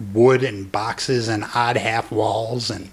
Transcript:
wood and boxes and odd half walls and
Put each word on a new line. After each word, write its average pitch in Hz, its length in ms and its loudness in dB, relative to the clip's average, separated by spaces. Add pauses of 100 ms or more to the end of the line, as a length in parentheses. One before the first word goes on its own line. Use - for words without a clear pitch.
(140)
wood 127 300 6
and 98 280 -6
boxes 113 560 -2
and 107 160 -2 (100)
odd 120 240 2
half 113 340 -2
walls 113 580 -2
and - 240 -8